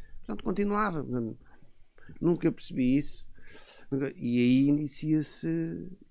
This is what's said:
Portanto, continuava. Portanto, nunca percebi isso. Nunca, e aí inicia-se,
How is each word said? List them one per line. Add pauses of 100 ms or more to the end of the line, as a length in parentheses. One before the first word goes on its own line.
(180)
Portanto,
continuava.
Portanto, (840)
nunca
percebi
isso. (600)
Nunca,
e
aí
inicia-se, (240)